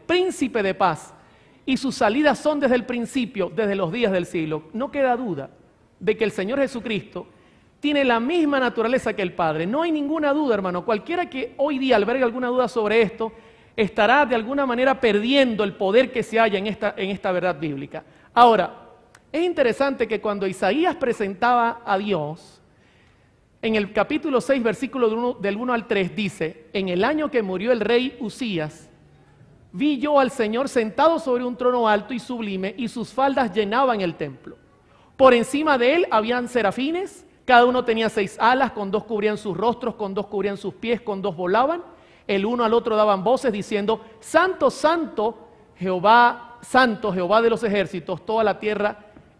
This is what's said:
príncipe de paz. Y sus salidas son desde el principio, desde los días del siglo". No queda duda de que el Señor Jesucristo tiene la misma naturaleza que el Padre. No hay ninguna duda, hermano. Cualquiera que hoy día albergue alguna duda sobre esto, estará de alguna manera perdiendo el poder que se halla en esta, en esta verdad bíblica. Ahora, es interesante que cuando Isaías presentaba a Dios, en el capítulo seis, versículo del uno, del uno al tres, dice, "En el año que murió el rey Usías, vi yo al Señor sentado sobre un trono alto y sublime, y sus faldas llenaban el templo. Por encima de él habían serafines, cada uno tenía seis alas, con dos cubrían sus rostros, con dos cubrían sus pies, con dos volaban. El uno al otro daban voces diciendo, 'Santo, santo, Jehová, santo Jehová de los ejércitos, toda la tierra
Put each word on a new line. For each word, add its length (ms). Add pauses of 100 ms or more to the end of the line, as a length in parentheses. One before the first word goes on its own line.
príncipe 580
de 100
paz. 400 (520)
Y 120
sus 180
salidas 440
son 200
desde 160
el 100
principio, 720
desde 200
los 160
días 200
del 140
siglo". 380 (100)
No 180
queda 240
duda 340 (500)
de 180
que 60
el 80
Señor 280
Jesucristo 680 (520)
tiene 240
la 160
misma 400
naturaleza 540
que 80
el 120
Padre. 340
No 140
hay 100
ninguna 420
duda, 220
hermano. 300
Cualquiera 440
que 280
hoy 200
día 200
albergue 260
alguna 240
duda 200
sobre 340
esto, 300 (440)
estará 500
de 100
alguna 300
manera 340
perdiendo 640
el 100
poder 380
que 120
se 160
halla 200
en 80
esta, 280
en 140
esta 220
verdad 280
bíblica. 440 (300)
Ahora, 560 (420)
es 120
interesante 640
que 140
cuando 260
Isaías 480
presentaba 880
a 120
Dios, 640 (1000)
en 140
el 160
capítulo 500
seis, 200
versículo 480
del 80
uno, 160
del 240
uno 160
al 140
tres, 280
dice, 560
"En 180
el 140
año 280
que 100
murió 300
el 80
rey 400
Usías, 720 (840)
vi 260
yo 220
al 120
Señor 380
sentado 500
sobre 240
un 140
trono 300
alto 260
y 60
sublime, 580
y 100
sus 240
faldas 420
llenaban 480
el 140
templo. 400 (600)
Por 160
encima 440
de 180
él 160
habían 360
serafines, 800 (200)
cada 200
uno 180
tenía 240
seis 320
alas, 320
con 200
dos 120
cubrían 340
sus 200
rostros, 380
con 180
dos 140
cubrían 300
sus 180
pies, 260
con 200
dos 140
volaban. 480 (420)
El 200
uno 180
al 100
otro 220
daban 280
voces 280
diciendo, 480 (220)
'Santo, 480
santo, 800 (260)
Jehová, 840
santo 500
Jehová 300
de 80
los 140
ejércitos, 600
toda 200
la 140
tierra 380 (420)